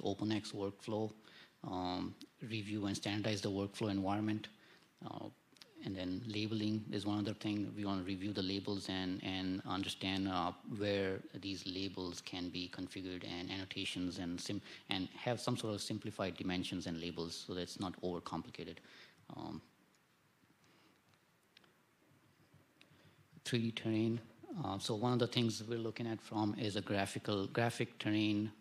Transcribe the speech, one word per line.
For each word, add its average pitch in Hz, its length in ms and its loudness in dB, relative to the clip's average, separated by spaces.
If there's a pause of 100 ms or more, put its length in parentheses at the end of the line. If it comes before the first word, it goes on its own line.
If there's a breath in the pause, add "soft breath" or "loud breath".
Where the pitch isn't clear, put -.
Open 107 260 2
X 107 220 0
workflow, 104 580 -2 (540 loud breath)
um, 90 500 0 (280)
review 107 440 -2
and 98 100 2
standardize 104 440 0
the 107 100 0
workflow 98 400 0
environment. 107 560 2 (580 loud breath)
Uh, - 220 -6 (600)
and 98 100 -2
then 92 300 -2
labeling 107 640 2
is 101 140 0
one 104 120 4
other 104 140 2
thing. 104 420 0
We 104 120 -2
wanna 98 160 2
review 95 320 -2
the 101 80 2
labels 98 480 0
and, 92 340 0
and 92 420 0
understand, 95 640 0
uh, 90 240 2 (240)
where 98 440 2 (200)
these 95 260 -4
labels 92 540 -2
can 90 300 -4
be 90 200 -4
configured 92 540 -6
and 90 260 -4
annotations 95 680 -2
and 87 200 -2
sim-, 101 220 -2 (300 loud breath)
and 92 260 0
have 120 240 0
some 120 160 2
sort 107 180 0
of 98 60 -2
simplified 104 560 -2
dimensions 90 500 0
and 82 140 0
labels 82 460 -2
so 98 80 -4
that 90 80 0
it's - 180 -6
not 90 220 -2
overcomplicated. 85 760 -2 (580 loud breath)
Um, 82 280 -6 (3750 loud breath)
three 120 140 4
D 117 100 4
terrain. 113 500 4 (420)
Uh, 95 160 0
so 117 160 0
one 120 200 4
of 120 40 6
the 117 100 6
things 110 380 4
we're 117 120 0
looking 113 280 -2
at 113 140 -2
from 107 380 4
is 104 180 0
a 101 60 2
graphical, 98 640 2
graphic 117 520 2
terrain, 107 640 4